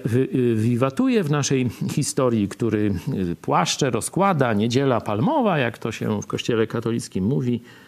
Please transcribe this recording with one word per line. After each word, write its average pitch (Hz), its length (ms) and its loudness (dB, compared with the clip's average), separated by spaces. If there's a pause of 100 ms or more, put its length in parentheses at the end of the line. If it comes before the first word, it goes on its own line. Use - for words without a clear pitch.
wy-, 123 300 2
y, 120 200 2
wiwatuje 135 680 2
w 143 80 -2
naszej 135 380 0 (220)
historii, 120 560 2
który, 107 460 0 (380)
y, 82 40 -6
płaszcze 151 540 0
rozkłada, 135 640 0
Niedziela 117 480 2
Palmowa, 185 560 0
jak 117 200 -2
to 117 140 -6
się 110 300 -4
w - 60 -12
Kościele 113 400 0
katolickim 113 580 -4
mówi, 123 360 0 (260)